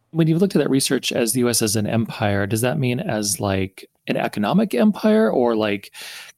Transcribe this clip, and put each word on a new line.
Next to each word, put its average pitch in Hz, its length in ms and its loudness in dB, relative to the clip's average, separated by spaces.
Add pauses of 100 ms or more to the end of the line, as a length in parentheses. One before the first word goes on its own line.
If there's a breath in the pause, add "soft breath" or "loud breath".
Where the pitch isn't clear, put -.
(120)
When 160 160 2
you've 160 120 2
looked 190 160 2
at 175 40 4
that 143 100 2
research 135 420 0
as 117 220 0
the 127 60 0
U 120 100 4
S 117 140 0
as 104 120 0
an 104 120 0
empire, 104 580 0
does 110 160 -2
that 123 160 0
mean 123 220 -2
as, 107 400 -4
like, 98 500 -4 (180)
an 123 80 -2
economic 127 580 0
empire 220 560 2
or, 120 260 2
like, 104 360 -2 (460 loud breath)